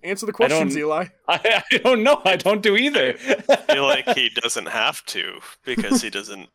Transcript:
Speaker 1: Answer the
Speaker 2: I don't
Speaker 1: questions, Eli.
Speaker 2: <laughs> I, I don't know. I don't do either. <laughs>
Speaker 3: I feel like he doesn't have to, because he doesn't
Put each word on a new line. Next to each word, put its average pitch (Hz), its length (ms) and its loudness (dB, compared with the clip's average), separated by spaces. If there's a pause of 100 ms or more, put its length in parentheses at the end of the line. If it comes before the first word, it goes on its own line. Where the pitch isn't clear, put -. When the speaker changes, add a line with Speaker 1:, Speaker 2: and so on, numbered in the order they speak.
Speaker 1:
Answer 196 240 -6
the 208 120 -6
Speaker 2:
I 233 100 4
don't - 0 -
Speaker 1:
questions, 160 280 0
Eli. 156 300 -4 (100)
Speaker 2:
<laughs> - 120 -12
I, 202 340 0 (100)
I 269 60 2
don't 240 240 2
know. 285 240 4
I 185 100 4
don't 196 260 0
do 208 140 2
either. 214 460 0
<laughs> - 260 -2
Speaker 3:
I 285 80 8 (160)
feel 269 120 2
like 214 300 2
he 127 140 2
doesn't 117 400 -4
have 113 380 -2
to, 92 340 -8 (240)
because 123 380 -2
he 110 80 -8
doesn't 101 440 -12